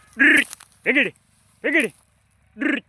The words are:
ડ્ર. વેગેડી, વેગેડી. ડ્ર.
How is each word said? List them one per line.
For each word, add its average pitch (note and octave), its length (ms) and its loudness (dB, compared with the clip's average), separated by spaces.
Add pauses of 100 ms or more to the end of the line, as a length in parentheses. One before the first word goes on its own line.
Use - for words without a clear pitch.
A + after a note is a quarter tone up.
(180)
ડ્ર. C#4+ 240 4 (440)
વેગેડી, A#3+ 300 0 (480)
વેગેડી. C#4+ 320 -2 (600)
ડ્ર. A#3 220 -4 (120)